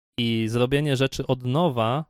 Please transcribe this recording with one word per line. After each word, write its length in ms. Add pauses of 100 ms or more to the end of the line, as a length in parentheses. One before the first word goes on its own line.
(200)
i 300
zrobienie 480
rzeczy 300
od 180
nowa 640